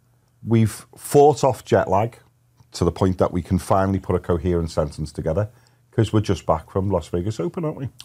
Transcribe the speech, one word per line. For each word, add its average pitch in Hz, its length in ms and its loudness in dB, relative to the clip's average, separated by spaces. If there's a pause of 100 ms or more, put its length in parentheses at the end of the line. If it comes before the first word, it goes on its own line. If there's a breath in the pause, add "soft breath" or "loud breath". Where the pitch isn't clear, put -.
(460)
we've 110 400 0 (120)
fought 143 480 4
off 123 180 0
jet - 260 2
lag 104 280 0 (560)
to - 100 -4
the 85 80 2
point 92 280 0
that - 120 2
we 90 100 -4
can 92 160 -2
finally 95 420 0
put 90 160 -2
a 90 40 -2
coherent 85 500 -2
sentence 78 440 -4
together 80 360 -4 (420 soft breath)
'cause 113 200 0
we're 110 80 2
just 98 260 -2
back 80 240 -2
from 98 200 -2
Las 87 180 -2
Vegas 90 320 -4
Open, 170 240 -6
aren't 156 140 -6
we? 117 120 -10 (160)